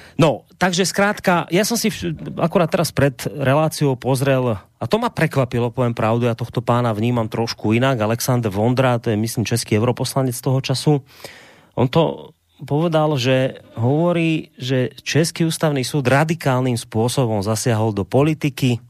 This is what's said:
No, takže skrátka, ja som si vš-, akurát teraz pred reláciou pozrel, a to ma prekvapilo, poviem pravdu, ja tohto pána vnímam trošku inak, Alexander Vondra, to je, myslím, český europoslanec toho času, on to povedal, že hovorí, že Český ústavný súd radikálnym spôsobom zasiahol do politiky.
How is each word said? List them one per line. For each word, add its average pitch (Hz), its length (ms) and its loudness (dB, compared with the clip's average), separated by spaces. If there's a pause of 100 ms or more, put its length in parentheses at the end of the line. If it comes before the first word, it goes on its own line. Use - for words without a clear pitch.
(180)
No, 151 400 2
takže 180 240 2
skrátka, 196 720 0
ja 196 80 4
som 226 160 -2
si 208 160 -2
vš-, 165 240 -6 (240)
akurát 170 240 2
teraz 156 240 0
pred 139 240 2 (240)
reláciou 143 640 0
pozrel, 127 560 0
a - 320 -16
to 214 80 2
ma - 160 -4
prekvapilo, 127 560 0
poviem 120 240 -2
pravdu, 117 320 0
ja 117 80 2
tohto - 320 -6
pána 120 240 2
vnímam 113 400 0
trošku - 480 -4
inak, 127 240 2
Alexander 117 480 0
Vondra, 120 480 2
to 113 160 -2
je, 104 80 0
myslím, 113 240 -2
český 113 320 0
europoslanec 123 640 -2
toho 135 160 0
času, 135 480 0 (720)
on - 80 2
to 143 480 0 (220)
povedal, 156 640 0
že 131 400 0 (160)
hovorí, 160 800 0
že 127 320 -2 (160)
Český 165 400 0
ústavný 151 400 0
súd 135 240 -2
radikálnym 131 720 0
spôsobom 110 640 -2
zasiahol 110 480 0
do 101 160 -4
politiky. 139 720 0 (100)